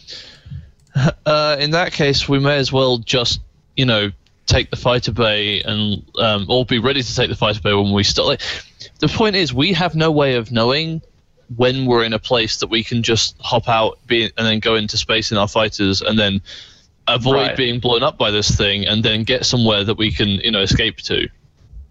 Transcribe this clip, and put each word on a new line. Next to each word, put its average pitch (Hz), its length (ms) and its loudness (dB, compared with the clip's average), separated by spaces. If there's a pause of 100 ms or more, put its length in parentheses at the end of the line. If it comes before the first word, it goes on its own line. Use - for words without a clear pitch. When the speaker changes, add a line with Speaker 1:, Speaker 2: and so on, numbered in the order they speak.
(1200)
Speaker 1:
Uh, 151 340 2
in 147 120 -2
that 170 220 0
case, 139 360 0
we 139 100 2
may 143 200 2
as 135 140 -2
well 131 260 2
just, 120 420 -2 (360)
you 135 100 0
know, 104 240 2 (360)
take 131 240 0
the 117 60 -8
fighter 123 360 0
bay 104 500 0
and, 104 400 -4 (160)
um, 104 320 0
or 123 160 2
be 123 120 0
ready 131 240 0
to 113 120 -6
take 120 160 0
the 113 60 -6
fighter 107 260 0
bay 104 100 2
when 101 200 2
we 101 100 2
start. - 260 0
Like, - 140 -2 (560)
the 151 100 2
point 208 280 0
is, 151 180 0
we 160 180 2
have 165 220 -2
no 160 160 2
way 143 260 2
of 117 160 -4
knowing 147 480 0 (560)
when 127 300 2
we're 120 180 4
in 113 80 -2
a 110 60 0
place 113 400 0
that - 100 -4
we 113 160 0
can 117 180 -2
just 113 380 0
hop - 280 -2
out, 113 380 0
be, 117 180 2
and 113 220 -4
then 110 140 0
go 113 140 2
into 107 240 -2
space 113 340 -2
in 107 60 0
our 101 100 2
fighters, 104 540 0
and 107 160 0
then 98 240 2 (680)
avoid 127 260 0
Speaker 2:
Right. - 220 0
Speaker 1:
being 123 240 -2
blown 120 220 2
up 147 160 -2
by 110 120 0
this 104 200 0
thing, 101 360 0
and 107 160 0
then 110 220 0
get 123 220 -2
somewhere 110 380 2
that 101 120 -2
we 110 160 0
can, 110 160 0 (120)
you 110 100 -2
know, 104 100 0
escape 101 380 0
to. - 280 -4 (640)